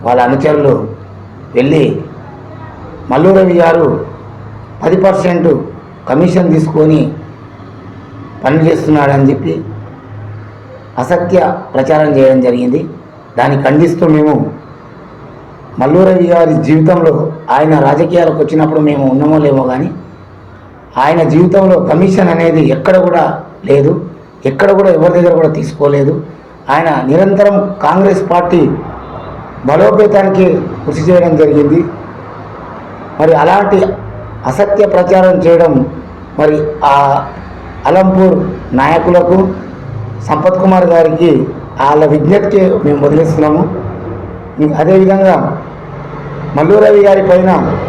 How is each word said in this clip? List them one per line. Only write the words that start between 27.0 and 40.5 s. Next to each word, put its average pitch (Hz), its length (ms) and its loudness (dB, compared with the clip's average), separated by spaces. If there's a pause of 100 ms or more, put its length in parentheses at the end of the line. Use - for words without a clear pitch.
నిరంతరం 196 460 2 (300)
కాంగ్రెస్ 185 460 2
పార్టీ 175 300 2 (1080)
బలోపేతానికి 190 760 2 (400)
కృషి 151 240 -4
చేయడం 170 320 4
జరిగింది. 147 400 4 (1400)
మరి 160 140 2 (100)
అలాంటి 196 360 2 (720)
అసత్య 202 340 0 (100)
ప్రచారం 185 400 4 (100)
చేయడం, 165 280 4 (680)
మరి 151 180 2 (360)
ఆ - 20 4 (920)
అలంపూర్ 185 460 2 (460)
నాయకులకు, 170 560 2 (920)
సంపత్ 180 340 0